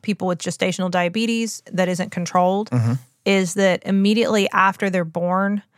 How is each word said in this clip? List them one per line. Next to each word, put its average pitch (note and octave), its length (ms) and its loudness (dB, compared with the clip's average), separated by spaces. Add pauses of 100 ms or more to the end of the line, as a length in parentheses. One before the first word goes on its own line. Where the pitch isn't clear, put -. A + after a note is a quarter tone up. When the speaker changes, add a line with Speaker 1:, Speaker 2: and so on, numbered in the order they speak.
Speaker 1:
people F#3 260 -4
with F3+ 100 -2
gestational F#3 520 -4
diabetes A3 680 -2 (120)
that F#3 160 0
isn't F3+ 220 -4
controlled F3+ 600 0
Speaker 2:
Mm-hmm. A#2 220 2 (320)
Speaker 1:
is F#3+ 300 2
that F#3+ 300 2
immediately G3+ 680 2
after F#3+ 380 2
they're F3+ 140 0
born, F#3 580 -2 (160)